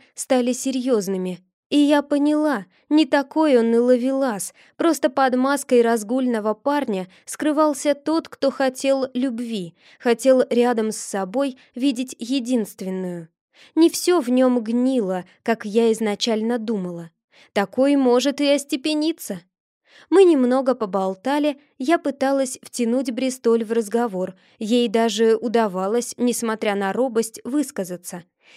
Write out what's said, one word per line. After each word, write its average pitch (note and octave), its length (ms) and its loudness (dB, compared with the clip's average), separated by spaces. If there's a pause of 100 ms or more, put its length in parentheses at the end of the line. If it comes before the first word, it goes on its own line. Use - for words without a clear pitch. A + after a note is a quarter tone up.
(140)
стали B3+ 400 0
серьёзными. G#3 840 -2 (300)
И C#4+ 80 2
я D4 260 4
поняла, D4 640 0 (220)
не D4+ 180 4
такой C#4+ 500 2
он A3+ 160 2
и A#3 40 4
ловелас, B3+ 760 0 (240)
просто D#4 320 2
под C4 260 2
маской C4 460 2
разгульного A#3 720 0
парня A3 540 -2 (180)
скрывался D4 720 0
тот, D#4 340 -4
кто C4+ 220 -2
хотел C4+ 640 -2
любви, A3+ 580 -6 (260)
хотел B3 520 4
рядом A#3 400 2
с G3+ 60 -10
собой A#3+ 600 -4 (160)
видеть B3+ 460 -4
единственную. F#3+ 1080 -4 (440)
Не D#4+ 160 4
всё F4 320 0
в A#3 80 -4
нём B3+ 320 2
гнило, A3+ 640 -2 (160)
как A3+ 240 -4
я A3+ 260 2
изначально A3 680 -2
думала. F3+ 500 -6 (440)
Такой B3+ 420 0
может C4 460 2
и C#4+ 60 2
остепениться. D4 960 -2 (680)
Мы F#4+ 140 6
немного C4 520 4
поболтали, A3 840 -2 (180)
я D4 200 0
пыталась C4+ 640 -2
втянуть B3 500 -2
Бристоль A#3 520 0
в G#3+ 80 -8
разговор. G#3+ 640 -2 (240)
Ей A#3+ 280 2
даже A3+ 480 2
удавалось, A3 800 -2
несмотря A3 580 -2
на G3 180 -2
робость, A3+ 500 -2
высказаться. F#3+ 800 -6 (340)